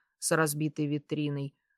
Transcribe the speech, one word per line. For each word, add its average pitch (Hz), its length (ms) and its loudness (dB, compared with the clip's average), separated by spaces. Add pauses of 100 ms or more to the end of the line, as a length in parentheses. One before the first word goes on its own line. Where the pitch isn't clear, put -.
(200)
с - 160 0
разбитой 151 500 2
витриной. 143 720 -2 (220)